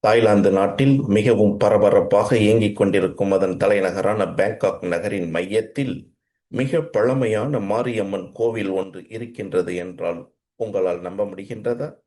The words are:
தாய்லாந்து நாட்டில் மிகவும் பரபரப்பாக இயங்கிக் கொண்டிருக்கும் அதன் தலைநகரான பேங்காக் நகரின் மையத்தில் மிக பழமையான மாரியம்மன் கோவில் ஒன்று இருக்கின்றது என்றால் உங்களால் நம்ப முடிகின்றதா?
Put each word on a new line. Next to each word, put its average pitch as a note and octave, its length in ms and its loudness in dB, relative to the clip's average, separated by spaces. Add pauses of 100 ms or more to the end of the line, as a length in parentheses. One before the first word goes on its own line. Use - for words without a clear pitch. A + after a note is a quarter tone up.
தாய்லாந்து G#2+ 460 4
நாட்டில் G2+ 440 2 (140)
மிகவும் G#2 480 4
பரபரப்பாக G#2 800 4
இயங்கிக் G#2+ 400 4
கொண்டிருக்கும் G2 560 0
அதன் F#2 240 0
தலைநகரான G2 800 0
பேங்காக் G2 500 -2
நகரின் F2+ 460 -4
மையத்தில் G#2 640 -4 (580)
மிக C3+ 300 -2
பழமையான A#2 800 0
மாரியம்மன் G2+ 680 -4
கோவில் A2+ 400 -2
ஒன்று F#2+ 360 -6
இருக்கின்றது G2 680 -6
என்றால் E2+ 460 -8 (380)
உங்களால் F#2 420 -2
நம்ப G2 220 -6
முடிகின்றதா? A2 680 -8 (160)